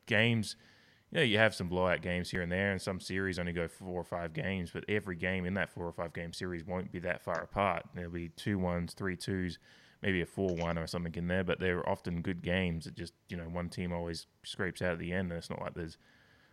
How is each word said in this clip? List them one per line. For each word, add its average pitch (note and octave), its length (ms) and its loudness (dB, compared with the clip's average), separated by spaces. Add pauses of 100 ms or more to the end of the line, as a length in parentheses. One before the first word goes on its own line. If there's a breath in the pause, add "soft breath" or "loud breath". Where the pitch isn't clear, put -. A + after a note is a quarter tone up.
games, A2+ 480 4 (560)
you - 80 -2
know, D#3+ 40 6
you G#2+ 140 6
have A2 160 8
some F2+ 160 -2
blowout F2+ 320 4
games F2 300 -2
here F#2 100 0
and F2 100 -2
there, G2 200 2
and F#2 100 -2
some F#2+ 180 -4
series F#2+ 380 -2
only F2 160 -2
go E2+ 140 0
four F2+ 340 -6
or - 20 -6
five E2+ 300 -6
games, F2 400 -2
but F#2 160 -6
every G2+ 260 0
game F#2 300 0
in F2+ 80 0
that F#2 160 0
four F2 160 -6
or E2+ 80 -4
five E2+ 200 -4
game E2+ 200 -6
series F2 320 -4
won't F#2 260 -4
be F2+ 100 -6
that F2+ 200 -2
far E2+ 220 -2
apart. F#2 400 2 (100)
There'll F2 160 -6
be E2+ 200 -4
two G2+ 280 0
ones, F2 380 0
three F#2 220 -2
twos, F2+ 420 -2 (420)
maybe F#2 200 4
a D#2+ 40 0
four F#2+ 300 0
one E2+ 240 2
or D#2+ 80 -2
something E2+ 260 -2
in E2+ 140 -2
there, F#2 160 4
but E2+ 160 2
they're F2+ 280 2
often E2+ 360 0
good F2 180 -2
games. F2 460 0
It - 80 -12
just, - 180 -8 (160)
you F2+ 80 -6
know, E2+ 120 -8
one F2 200 -2
team F2 240 -4
always E2+ 320 -4 (180)
scrapes - 380 -2
out F2+ 120 4
at E2 60 -2
the F2 140 -2
end, F#2 180 0
and E2+ 60 -4
it's - 140 -8
not - 100 -6
like F2+ 140 -6
there's E2 240 -6 (540)